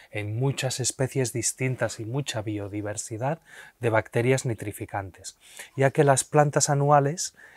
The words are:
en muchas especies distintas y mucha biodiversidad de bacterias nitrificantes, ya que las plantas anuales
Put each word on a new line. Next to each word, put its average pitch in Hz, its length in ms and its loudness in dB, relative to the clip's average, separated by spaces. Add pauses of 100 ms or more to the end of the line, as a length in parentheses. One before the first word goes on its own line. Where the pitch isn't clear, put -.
en 107 280 -6
muchas 131 420 -2
especies 127 540 -2
distintas 120 640 -4
y 110 60 -8
mucha 117 360 -6
biodiversidad 104 1000 -6 (420)
de 120 80 0
bacterias 120 560 2
nitrificantes, 104 920 -8 (380)
ya 135 160 4
que 156 120 4
las 139 200 4
plantas 147 460 2
anuales 143 640 2 (220)